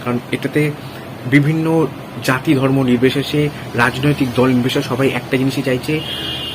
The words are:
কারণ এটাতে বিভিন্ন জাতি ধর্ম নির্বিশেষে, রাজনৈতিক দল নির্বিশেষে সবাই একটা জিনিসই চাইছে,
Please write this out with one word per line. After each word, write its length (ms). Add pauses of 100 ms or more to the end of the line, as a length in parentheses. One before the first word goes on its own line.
কারণ 140 (140)
এটাতে 380 (600)
বিভিন্ন 560 (380)
জাতি 300
ধর্ম 280
নির্বিশেষে, 680 (260)
রাজনৈতিক 600
দল 140
নির্বিশেষে 400
সবাই 200
একটা 280
জিনিসই 260
চাইছে, 380 (540)